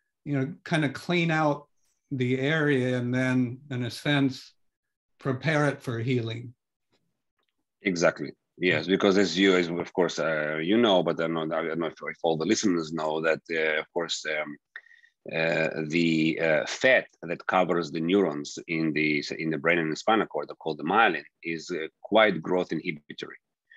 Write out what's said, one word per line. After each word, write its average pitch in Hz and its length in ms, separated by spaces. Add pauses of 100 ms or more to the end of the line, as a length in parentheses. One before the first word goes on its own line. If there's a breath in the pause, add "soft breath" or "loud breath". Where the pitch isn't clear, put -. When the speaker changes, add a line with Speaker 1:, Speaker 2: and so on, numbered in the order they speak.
(260)
Speaker 1:
you 143 120
know, 135 160 (120)
kind 156 180
of 135 80
clean 170 400
out 151 360 (440)
the 127 300
area 139 560
and 123 180
then, 127 440 (120)
in 123 120
a 113 80
sense, 139 640 (640)
prepare 147 520
it 131 120
for 117 180
healing. 117 540 (1300)
Speaker 2:
Exactly. 85 500 (240)
Yes, 82 280
because 95 320
as 90 200
you, 98 180
as 87 140
of 85 240
course, 85 260
uh, 78 420
you 95 160
know, 98 260
but 82 180
I 82 60
don't 82 60
know, 80 220
I 82 80
don't 80 160
know 82 80
if, - 60
if 76 280
all 82 140
the 78 100
listeners 87 460
know 78 300
that, 80 180 (100)
uh, 78 300
of 78 140
course, 82 360
um, 76 280 (760 loud breath)
uh, 80 360 (180)
the, 80 520
uh, 78 280
fat - 400 (160)
that 82 240
covers 85 440
the 80 80
neurons 80 680
in 80 260
the, 76 300 (140)
in 80 120
the 80 80
brain 85 220
and 80 120
the 78 40
spinal 110 320
cord, 73 220 (100)
called 78 180
the 73 60
myelin, 90 400 (200)
is, 82 280
uh, 80 160 (140)
quite 104 400
growth 87 300
inhibitory. - 680 (400 loud breath)